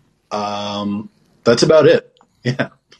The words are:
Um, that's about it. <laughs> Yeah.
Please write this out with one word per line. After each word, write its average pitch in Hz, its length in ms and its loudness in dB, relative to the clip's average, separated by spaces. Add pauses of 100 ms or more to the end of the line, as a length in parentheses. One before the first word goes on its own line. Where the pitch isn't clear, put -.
(320)
Um, 104 800 -8 (340)
that's 117 200 2
about 156 240 4
it. - 300 2
<laughs> - 60 -20 (200)
Yeah. - 260 -6 (300)